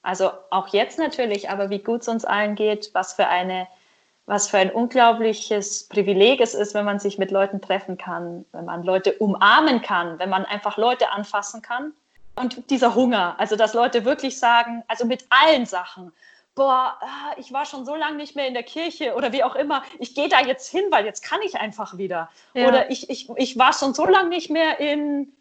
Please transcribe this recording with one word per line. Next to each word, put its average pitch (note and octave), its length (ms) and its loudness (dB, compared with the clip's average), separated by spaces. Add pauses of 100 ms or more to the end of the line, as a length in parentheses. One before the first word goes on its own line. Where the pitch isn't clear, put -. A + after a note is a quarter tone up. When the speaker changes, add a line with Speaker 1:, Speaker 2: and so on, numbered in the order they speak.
Speaker 1:
Also F#3 280 0 (200)
auch F#3+ 180 -2
jetzt G#3+ 300 0
natürlich, A#3 500 -2
aber G3 200 -2
wie G3+ 100 -4
gut's A#3 280 -4
uns A3+ 160 -2
allen G#3 320 0
geht, G#3+ 380 -2
was F#3 200 -2
für G3 140 2
eine, F#3 400 -2 (580)
was G#3 220 0
für G#3 120 2
ein F#3+ 120 4
unglaubliches A3+ 1200 2
Privileg G#3 500 4
es A3+ 140 2
ist, G#3 200 -2
wenn G#3 120 0
man G3+ 140 -2
sich G3+ 180 -4
mit F#3+ 120 -2
Leuten G3 300 0
treffen F#3+ 380 -4
kann, F3 560 -10
wenn E3+ 120 -12
man E3+ 180 -8
Leute F#3 300 2
umarmen A3+ 680 4
kann, E3+ 360 -4
wenn F#3 120 -4
man F#3+ 160 -2
einfach G3+ 320 -6
Leute B3 340 2
anfassen G#3 500 -8
kann. C#4 300 -8 (440)
Und B3 340 -6
dieser A#3+ 260 2
Hunger, G#3+ 420 2
also G#3 200 -2
dass A3 160 2
Leute A#3 320 2
wirklich C4+ 340 -2
sagen, A#3 480 2
also A#3 180 -4
mit B3 240 -4
allen C4+ 360 6
Sachen, F3+ 480 -10 (420)
"Boah, C4 460 2
ah, C#4+ 360 -10
ich - 160 -18
war C#4+ 120 -2
schon C4+ 200 -12
so C#4+ 100 -8
lange D4+ 220 -6
nicht D4 180 -12
mehr C#4 120 -4
in C4 60 -6
der A#3+ 100 -6
Kirche" D#4 520 -6
oder B3 160 -2
wie C4 120 0
auch - 120 -2
immer, C#4+ 280 -2 (160)
"ich - 160 -12
geh D4 120 -2
da C4 140 6
jetzt C4 280 -4
hin, F#4 200 -2
weil A3 160 4
jetzt - 180 -10
kann F4+ 200 -4
ich - 120 -6
einfach G#3 420 -8
wieder." F3 320 -6 (240)
Speaker 2:
Ja. B3+ 140 2
Speaker 1:
Oder B3+ 240 4
"ich, - 180 -8
ich, - 260 -10
ich B3+ 220 -2
war C4 160 6
schon C4+ 200 0
so D#4 120 0
lange F#4+ 240 4
nicht F4 200 -4
mehr D#4 300 0
in D4 600 -2